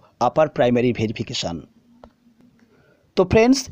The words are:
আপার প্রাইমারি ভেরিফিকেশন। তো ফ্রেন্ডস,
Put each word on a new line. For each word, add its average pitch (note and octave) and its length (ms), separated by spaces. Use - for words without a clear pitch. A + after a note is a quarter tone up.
আপার D3+ 300
প্রাইমারি B2 440
ভেরিফিকেশন। G#2+ 640
তো F#3+ 140
ফ্রেন্ডস, A#3+ 280